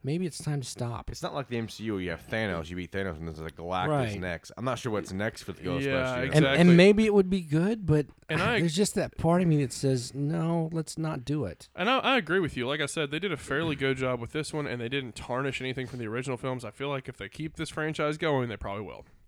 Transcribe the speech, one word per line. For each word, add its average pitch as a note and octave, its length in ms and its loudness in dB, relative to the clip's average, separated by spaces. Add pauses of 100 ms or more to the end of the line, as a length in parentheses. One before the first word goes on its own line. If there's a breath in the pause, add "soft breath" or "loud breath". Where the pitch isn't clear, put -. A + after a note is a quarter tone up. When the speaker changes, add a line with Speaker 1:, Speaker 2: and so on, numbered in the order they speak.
Speaker 1:
Maybe E3+ 220 -2
it's C#3+ 120 -6
time D3 220 -2
to B2 80 -8
stop." A#2 420 -6
Speaker 2:
It's - 120 -10
not E3 120 -6
like C3+ 140 -6
the A#2+ 80 -4
M A2+ 140 -2
C - 140 -10
U A2 100 0
where F#2 80 -2
you F2 80 -2
have E2 180 -6
Thanos, F#2+ 400 -2
you F2+ 80 -6
beat F2+ 160 -6
Thanos, F#2+ 240 -2
and D#2+ 100 -8
there's, D#2 140 -8
like, D#2+ 160 -8
Galactus F#2 320 -2
Speaker 1:
Right. A#2 320 0
Speaker 2:
next. F2 380 -6
I'm A2+ 80 -6
not B2 120 -2
sure A#2 140 -4
what's G2+ 200 -2
next G#2 320 -4
for G2 80 -10
the - 100 -12
Speaker 3:
Yeah, F2+ 80 -4
Speaker 2:
Ghostbusters. C3 480 0
Speaker 1:
And, B2+ 60 -2 (100)
Speaker 3:
exactly. C#3+ 260 6
Speaker 1:
and F3 160 10
maybe G#3 300 8
it G#3 80 4
would F#3+ 160 6
be G3 100 2
good, F3 460 0
but D3+ 200 4 (220)
Speaker 3:
And D#3+ 140 0
I A3 180 2
Speaker 1:
there's E3+ 160 2
just G3+ 200 2
that C#3+ 200 -2
part E3+ 240 4
of F3 80 4
me D3+ 140 6
that A#2+ 100 -2
says, C3 420 0
"No, D#3+ 580 0
let's D#3+ 260 -6
not D#3 260 -4
do D3 220 -2
it." - 280 -12
Speaker 3:
And G3 140 -2
I, C4 120 2
I C4 180 2
agree F3 220 2
with C#3 160 -2
you. B2 120 -2
Like D3 140 -2
I C#3+ 40 0
said, D3 240 -2
they D3 80 -2
did G3 140 -2
a C#3 60 -2
fairly D3+ 380 -2
good C3+ 200 0
job B2+ 240 -2
with A#2 120 -8
this D3+ 200 -4
one, D3 140 -4
and A#2+ 140 -4
they A#2 100 -4
didn't C3 260 -4
tarnish B2+ 460 -4
anything C3 240 -4
from B2 140 -10
the A2+ 60 -4
original B2+ 300 -4
films. B2+ 300 -4
I G#2 40 -10
feel C#3 200 -6
like C3+ 180 -4
if B2 80 -12
they G2 140 -10
keep - 260 -10
this D#3+ 140 -6
franchise D#3 480 -2
going, C3+ 320 2
they G2+ 80 -4
probably G2+ 260 -6
will. B1 220 -14 (220)